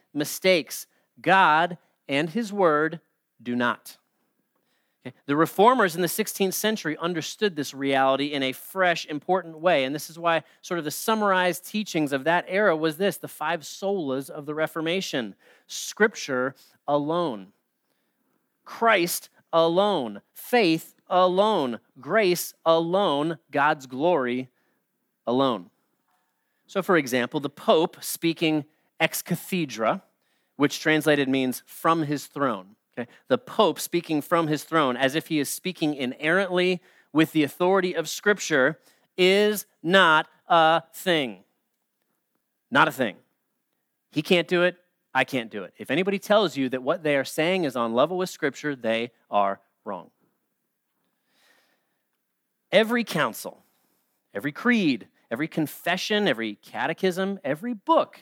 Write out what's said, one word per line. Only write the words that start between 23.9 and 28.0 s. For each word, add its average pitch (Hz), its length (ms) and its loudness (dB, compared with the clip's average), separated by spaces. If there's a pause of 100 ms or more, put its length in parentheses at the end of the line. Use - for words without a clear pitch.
alone. 120 440 0 (960)
So, 190 160 -4
for 175 160 2
example, 127 420 -2
the 139 80 -8
Pope - 560 0